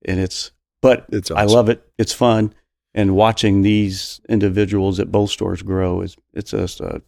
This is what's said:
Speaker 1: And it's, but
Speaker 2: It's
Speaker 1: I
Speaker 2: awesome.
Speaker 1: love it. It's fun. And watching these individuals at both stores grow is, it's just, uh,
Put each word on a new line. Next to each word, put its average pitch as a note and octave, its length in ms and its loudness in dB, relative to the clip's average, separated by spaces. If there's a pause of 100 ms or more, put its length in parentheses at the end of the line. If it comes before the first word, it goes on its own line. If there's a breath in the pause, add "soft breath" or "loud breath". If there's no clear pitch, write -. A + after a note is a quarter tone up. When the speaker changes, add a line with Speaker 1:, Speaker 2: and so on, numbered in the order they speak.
Speaker 1:
And F#2 140 -2
it's, - 320 -6 (300)
but B2+ 280 4
Speaker 2:
It's - 220 -6
Speaker 1:
I G2+ 120 0
Speaker 2:
awesome. G#2 120 4
Speaker 1:
love A2+ 140 6
it. - 160 -2 (120)
It's - 160 -2
fun. A2 400 0 (400)
And G2 220 0
watching G#2 460 4
these G2+ 580 0 (100)
individuals G2 680 0
at F#2 120 -6
both G2+ 180 0
stores F#2 320 -6
grow F#2 400 -2
is, F2+ 140 -10 (180)
it's - 180 -12
just, F#2 300 -4
uh, - 260 -8